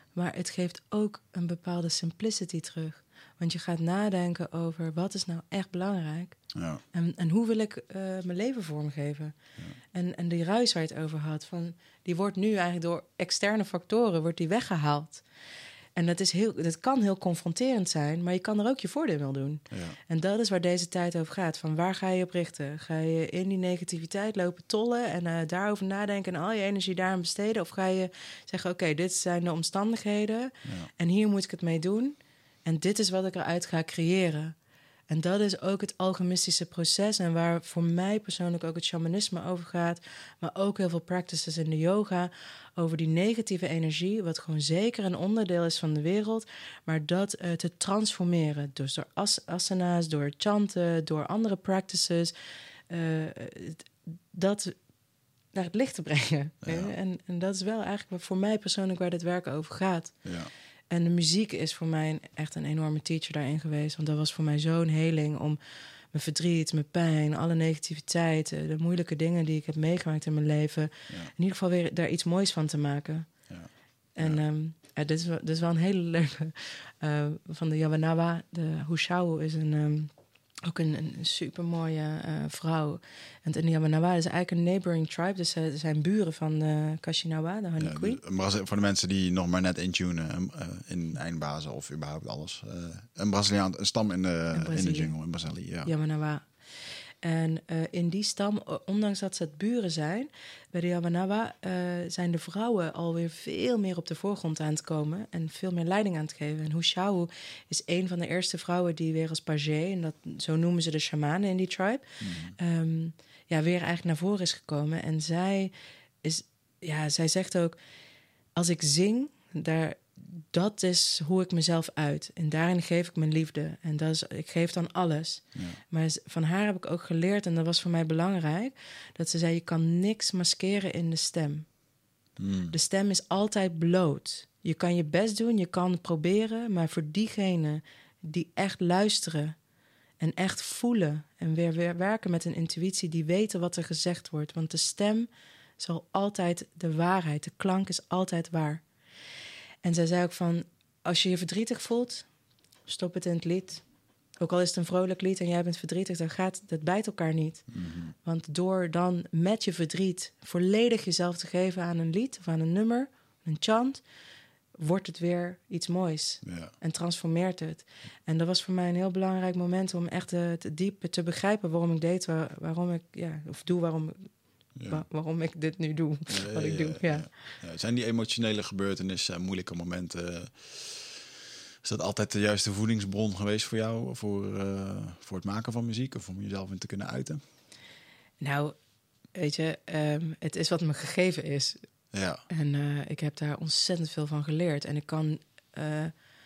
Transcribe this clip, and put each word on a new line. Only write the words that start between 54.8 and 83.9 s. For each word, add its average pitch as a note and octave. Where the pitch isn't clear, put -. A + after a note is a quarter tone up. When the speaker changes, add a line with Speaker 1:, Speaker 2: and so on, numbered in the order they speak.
Speaker 1:
naar F#3+
het F3
licht C4
te F3
brengen. D3+
Speaker 2:
Ja. -
Speaker 1:
En, F#3
en F3
dat F#3+
is F#3
wel G#3
eigenlijk F#3+
voor F#3+
mij G#3
persoonlijk F#3+
waar F3+
dit F3
werk F3
over D3+
gaat. F#3
Speaker 2:
Ja. E3+
Speaker 1:
En F3
de E3+
muziek F3
is -
voor D#3+
mij D#3
een, D#3
echt D#3
een D#3
enorme D3+
teacher -
daarin D3
geweest. D3+
Want D#3
dat D3+
was D3+
voor D#3+
mij D3
zo'n E3
heling D#3
om D3+
mijn D3+
verdriet, D#3+
mijn D3+
pijn, D#3
alle E3+
negativiteit, D#3+
eh, D3+
de D#3
moeilijke E3+
dingen E3
die D#3
ik D3+
heb D#3
meegemaakt D#3
in D#3
mijn D3+
leven, D3+
Speaker 2:
Ja. -
Speaker 1:
in F2+
ieder F#3
geval F3+
weer F3
daar E3+
iets -
moois F3+
van D#3
te D3+
maken. D3
Speaker 2:
Ja. F2+
Speaker 1:
En, D#3+
Speaker 2:
Ja. D3+
Speaker 1:
ehm, D3+
ja, D3+
dit D#3
is E3+
wel, E3
dit -
is D#3+
wel E3+
een E3+
hele F#3
leuke, E3
eh, D3
van E3
de D#3
Yawanawa, E3
de D#3+
Hushau E3
is D#3+
een, D#3
ehm, D3+
ook E3
een, D#3
een D#3
supermooie, D#3+
eh, D#3+
vrouw. D#3
En D#3
in E3
de E3
Yawanawa D#3+